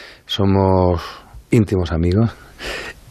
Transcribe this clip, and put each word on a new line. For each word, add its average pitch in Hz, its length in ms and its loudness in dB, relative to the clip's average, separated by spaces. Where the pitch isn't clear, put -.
Somos 95 760 2
íntimos 95 400 0
amigos. 87 400 0